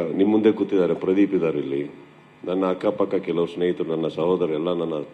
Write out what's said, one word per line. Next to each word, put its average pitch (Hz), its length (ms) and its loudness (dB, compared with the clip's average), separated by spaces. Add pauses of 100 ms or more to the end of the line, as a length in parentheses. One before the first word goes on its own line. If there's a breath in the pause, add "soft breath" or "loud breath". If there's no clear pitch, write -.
(160)
ನಿಮ್ಮ 98 160 4
ಮುಂದೆ 110 200 6
ಕೂತಿದ್ದಾರೆ, 95 420 2
ಪ್ರದೀಪ್ 95 400 2
ಇದ್ದಾರೆ 82 260 0
ಇಲ್ಲಿ, 69 320 -4 (540)
ನನ್ನ 92 200 -2
ಅಕ್ಕಪಕ್ಕ 95 500 -2
ಕೆಲವು 85 300 0
ಸ್ನೇಹಿತರು, 85 500 -2
ನನ್ನ 80 120 -2
ಸಹೋದರ, 85 440 0
ಎಲ್ಲ 82 220 -2
ನನ್ನ 82 200 -4 (200)